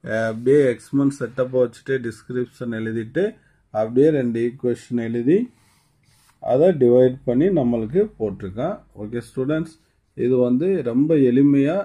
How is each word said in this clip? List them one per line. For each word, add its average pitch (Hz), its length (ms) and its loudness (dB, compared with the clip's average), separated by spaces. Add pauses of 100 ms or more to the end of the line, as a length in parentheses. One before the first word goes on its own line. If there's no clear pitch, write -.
அஹ் 113 240 -4
அப்படியே 120 320 2 (120)
எக்ஸ்பெரிமெண்ட் 139 460 -2
செட்டப்பை 127 440 -4
வச்சுட்டு 123 380 -4
டிஸ்கிரிப்ஷன் 120 760 -8
எழுதிட்டு 113 460 -4 (500)
அப்படியே 120 360 2
ரெண்டு 123 300 -2
ஈக்குவேஷன் 120 680 -4
எழுதி 120 300 0 (1040)
அதை 135 260 2
டிவைட் 127 560 4
பண்ணி 131 240 0
நம்மளுக்கு 120 520 0 (180)
போட்டிருக்கேன். 107 580 -6 (220)
ஓகே 107 240 -8
ஸ்டூடெண்ட்ஸ், 151 520 -6 (420)
இது 123 200 0
வந்து 135 460 0
ரொம்ப 131 340 2
எளிமையா 139 680 4